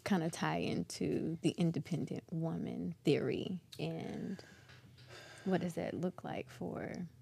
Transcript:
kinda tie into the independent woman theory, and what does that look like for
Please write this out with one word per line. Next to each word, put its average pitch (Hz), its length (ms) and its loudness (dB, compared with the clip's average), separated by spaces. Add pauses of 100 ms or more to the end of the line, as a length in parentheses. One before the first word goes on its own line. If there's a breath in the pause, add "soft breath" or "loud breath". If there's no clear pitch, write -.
kinda 170 260 4
tie 156 280 2
into - 840 0
the 165 100 6
independent 160 800 0
woman 165 640 -2 (100)
theory, - 560 4 (200)
and - 640 -4 (1000 loud breath)
what 185 160 4
does 175 140 0
that - 240 -2
look 180 240 -2
like - 260 -4
for - 440 -6 (280)